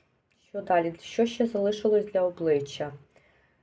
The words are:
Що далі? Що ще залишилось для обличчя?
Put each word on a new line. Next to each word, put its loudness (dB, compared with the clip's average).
Що -8
далі? 0
Що 0
ще 0
залишилось 2
для -2
обличчя? 0